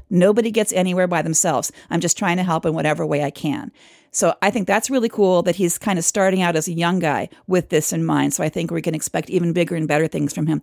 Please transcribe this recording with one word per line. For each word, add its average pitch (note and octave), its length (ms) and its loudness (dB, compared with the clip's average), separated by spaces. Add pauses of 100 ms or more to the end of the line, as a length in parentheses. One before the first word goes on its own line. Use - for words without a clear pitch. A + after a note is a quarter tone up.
Nobody G#3 420 4
gets G#3+ 200 0
anywhere F#3 340 2
by F3 160 0
themselves. D#3 480 0 (200)
I'm E3+ 100 0
just E3+ 180 0
trying F3+ 200 0
to F#3 60 0
help E3 220 -2
in D#3+ 80 2
whatever D3+ 320 0
way D3 180 0
I C#3+ 60 -2
can." - 420 -6 (400)
So F3 300 0
I G3 80 2
think G#3 160 -2
that's G3+ 240 0
really B3 200 0
cool F#3 340 4
that F3 140 0
he's F3 200 0
kind F#3+ 220 -2
of E3 60 -4
starting F#3+ 360 2
out E3+ 140 0
as D#3 120 0
a F3+ 60 -6
young E3+ 240 0
guy D3 320 -2 (160)
with F3+ 240 0
this D#3 240 0
in E3 120 -2
mind. C#3+ 280 0
So F3 100 -4
I D#3 60 0
think E3 220 -4
we E3 100 -4
can D#3+ 140 -4
expect - 340 -6
even E3+ 240 0
bigger E3+ 220 0
and D#3 120 -2
better D3+ 200 2
things D3 260 -4
from D#3 140 -2
him. D3+ 160 0